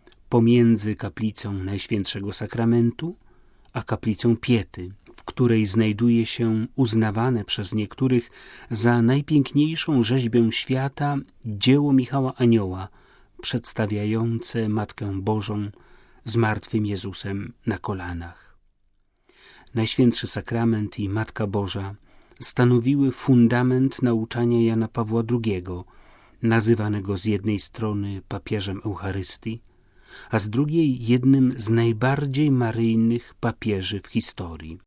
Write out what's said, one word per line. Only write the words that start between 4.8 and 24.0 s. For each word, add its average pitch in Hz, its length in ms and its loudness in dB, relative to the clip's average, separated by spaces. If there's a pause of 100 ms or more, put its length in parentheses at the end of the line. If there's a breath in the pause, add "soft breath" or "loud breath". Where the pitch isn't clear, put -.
w - 80 -20
której 113 420 2
znajduje 110 600 2
się 113 400 -2 (100)
uznawane 110 680 0
przez - 300 -6
niektórych 120 560 0 (400 loud breath)
za 120 320 2
najpiękniejszą 143 1000 2
rzeźbę 117 500 2
świata 135 640 -4 (280)
dzieło 127 480 2
Michała 131 420 2
Anioła, 98 540 2 (540 soft breath)
przedstawiające 113 1300 -2
Matkę 104 540 -4
Bożą 104 480 -4 (540 soft breath)
z 113 120 -4
martwym 107 500 0
Jezusem 98 640 -8 (140)
na 87 120 -4
kolanach. 87 800 -10 (1160 soft breath)
Najświętszy 113 520 2
Sakrament 113 720 -2
i 101 100 -4
Matka 110 380 -4
Boża 98 480 -4 (460 soft breath)
stanowiły 127 720 2
fundament 127 920 4